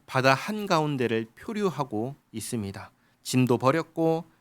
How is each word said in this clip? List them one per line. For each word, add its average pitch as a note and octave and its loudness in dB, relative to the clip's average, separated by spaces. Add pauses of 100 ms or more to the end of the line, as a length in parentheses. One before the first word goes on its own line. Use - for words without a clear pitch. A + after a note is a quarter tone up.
바다 C3 4
한가운데를 D3+ -2 (100)
표류하고 C#3 -4 (160)
있습니다. G2+ -8 (320)
짐도 B2+ 4
버렸고 D#3+ 0 (160)